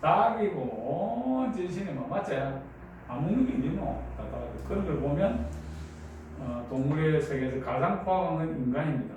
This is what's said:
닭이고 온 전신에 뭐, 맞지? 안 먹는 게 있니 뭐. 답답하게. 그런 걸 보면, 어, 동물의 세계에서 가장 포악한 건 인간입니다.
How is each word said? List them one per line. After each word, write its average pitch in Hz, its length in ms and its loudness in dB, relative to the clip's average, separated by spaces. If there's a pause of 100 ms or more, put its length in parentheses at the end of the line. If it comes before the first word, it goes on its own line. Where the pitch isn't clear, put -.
닭이고 185 600 4
온 247 920 0
전신에 180 400 -2
뭐, 131 160 -4
맞지? - 260 0
안 - 880 -6
먹는 226 240 4
게 - 80 0
있니 - 160 2
뭐. - 320 -2 (140)
답답하게. - 340 -6 (160)
그런 196 200 0
걸 143 140 0
보면, 147 480 2 (920)
어, 120 280 -6
동물의 151 540 4
세계에서 131 420 -2
가장 185 400 0
포악한 185 340 2
건 160 100 0 (100)
인간입니다. 127 580 0